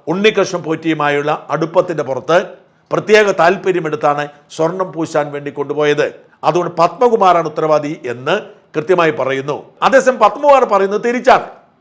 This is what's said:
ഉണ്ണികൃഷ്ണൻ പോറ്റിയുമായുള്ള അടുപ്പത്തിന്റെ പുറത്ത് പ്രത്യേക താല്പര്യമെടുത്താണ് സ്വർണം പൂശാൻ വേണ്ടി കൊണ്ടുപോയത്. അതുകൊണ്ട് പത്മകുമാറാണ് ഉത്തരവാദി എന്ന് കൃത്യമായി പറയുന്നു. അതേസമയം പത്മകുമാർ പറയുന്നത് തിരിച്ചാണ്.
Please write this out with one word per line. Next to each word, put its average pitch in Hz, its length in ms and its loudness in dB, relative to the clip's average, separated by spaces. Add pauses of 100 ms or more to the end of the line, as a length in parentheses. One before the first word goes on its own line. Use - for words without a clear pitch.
ഉണ്ണികൃഷ്ണൻ 180 540 0
പോറ്റിയുമായുള്ള 151 880 -2
അടുപ്പത്തിന്റെ 160 520 -2
പുറത്ത് 135 440 0 (460)
പ്രത്യേക 208 380 4
താല്പര്യമെടുത്താണ് 160 960 0 (280)
സ്വർണം 175 360 -4
പൂശാൻ 151 400 -4
വേണ്ടി 143 180 -10
കൊണ്ടുപോയത്. 147 640 0 (320)
അതുകൊണ്ട് 170 340 0
പത്മകുമാറാണ് 180 680 4
ഉത്തരവാദി 156 600 -2
എന്ന് 131 340 -4 (360)
കൃത്യമായി 165 340 2
പറയുന്നു. 135 460 -4 (260)
അതേസമയം 254 360 2
പത്മകുമാർ 262 460 4
പറയുന്നത് 202 400 0
തിരിച്ചാണ്. 240 420 2 (340)